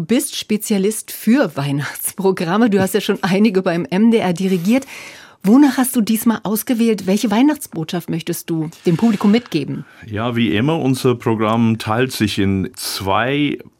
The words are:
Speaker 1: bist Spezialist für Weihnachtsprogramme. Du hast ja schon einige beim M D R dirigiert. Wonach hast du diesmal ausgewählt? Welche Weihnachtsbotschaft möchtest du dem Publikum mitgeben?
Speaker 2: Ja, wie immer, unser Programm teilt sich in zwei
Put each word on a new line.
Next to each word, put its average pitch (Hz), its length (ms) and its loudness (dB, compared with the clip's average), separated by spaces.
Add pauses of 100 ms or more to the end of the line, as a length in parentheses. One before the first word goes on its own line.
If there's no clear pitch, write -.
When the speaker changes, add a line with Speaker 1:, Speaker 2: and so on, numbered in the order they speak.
Speaker 1:
bist 240 320 -2
Spezialist 208 760 -4
für 220 420 0
Weihnachtsprogramme. 180 1120 -2
Du 196 120 2
hast 190 120 -2
ja 208 60 0
schon 196 220 -2
einige 190 400 2
beim 175 280 -2
M 214 220 4
D 226 60 4
R 185 160 0
dirigiert. 190 520 0 (600)
Wonach 254 300 6
hast 254 220 0
du - 20 2
diesmal 220 440 0
ausgewählt? 220 640 0
Welche 208 240 0
Weihnachtsbotschaft 202 800 0
möchtest 165 400 -6
du 160 200 -2 (160)
dem 170 100 2
Publikum 214 340 2
mitgeben? 147 540 0 (220)
Speaker 2:
Ja, 113 320 -4
wie 117 180 2
immer, 139 240 2
unser 127 360 2
Programm 113 640 0
teilt 123 340 -2
sich 107 260 -2
in 95 360 0
zwei 113 840 -2 (220)